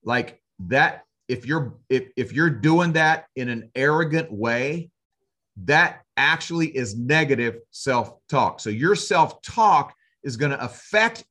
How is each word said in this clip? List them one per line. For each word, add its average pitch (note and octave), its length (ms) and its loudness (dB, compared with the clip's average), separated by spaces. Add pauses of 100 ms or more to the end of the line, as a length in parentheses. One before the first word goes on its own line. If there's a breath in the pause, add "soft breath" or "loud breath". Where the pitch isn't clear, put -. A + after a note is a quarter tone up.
like A#2+ 360 -4 (200)
that, B2+ 440 0 (240)
if A#2+ 180 -6
you're, C#3 320 -4 (120)
if, B2+ 260 0
if A#2+ 160 -6
you're D#3+ 180 2
doing D#3+ 440 2
that D#3+ 320 2 (100)
in B2 140 -6
an A2+ 260 -8
arrogant D3+ 560 0
way, A#2+ 600 -4 (720)
that D3+ 360 4 (140)
actually D#3+ 520 0
is B2 280 -6
negative B2 600 0 (140)
self-talk. A#2+ 880 -2
So A2+ 100 -8
your C#3 260 0
self-talk E3+ 1000 2 (300)
is B2 140 -10
gonna C#3 240 -2
affect G#3+ 680 -2